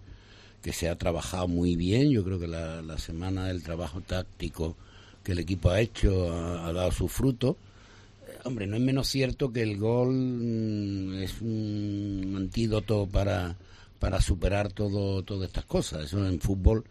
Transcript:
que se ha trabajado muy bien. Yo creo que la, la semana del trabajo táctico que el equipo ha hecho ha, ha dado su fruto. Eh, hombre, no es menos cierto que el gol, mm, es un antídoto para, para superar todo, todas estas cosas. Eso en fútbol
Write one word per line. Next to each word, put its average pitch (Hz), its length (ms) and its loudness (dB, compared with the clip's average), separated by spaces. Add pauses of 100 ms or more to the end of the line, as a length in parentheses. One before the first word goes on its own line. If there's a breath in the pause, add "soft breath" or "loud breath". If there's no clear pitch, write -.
(600 loud breath)
que 80 120 -6
se 82 160 -2
ha 85 80 -2
trabajado 90 500 -2
muy 87 300 2
bien. 107 340 4
Yo 110 120 4
creo 92 160 -2
que 85 80 -4
la, 82 340 -6
la 80 160 -10
semana 92 500 -4
del 92 160 -4
trabajo 82 380 -6
táctico 85 760 -4 (480 loud breath)
que - 100 -4
el 87 60 2
equipo 85 300 4
ha 92 120 4
hecho 95 520 4
ha, 85 340 -4
ha 85 60 -2
dado 90 180 2
su 90 180 0
fruto. 127 480 0 (720 loud breath)
Eh, - 180 -16
hombre, 113 220 -4
no 104 100 -2
es 120 40 2
menos 131 280 2
cierto 131 420 0
que 120 100 0
el 107 160 0
gol, 120 360 4
mm, 110 1080 0
es 95 200 -6
un 104 960 -2
antídoto 107 760 0
para, 95 440 0 (440 loud breath)
para 92 220 2
superar 98 500 2
todo, 98 520 0
todas 95 240 -4
estas - 180 -6
cosas. 78 400 -2
Eso 95 200 0
en 92 140 0
fútbol 101 520 2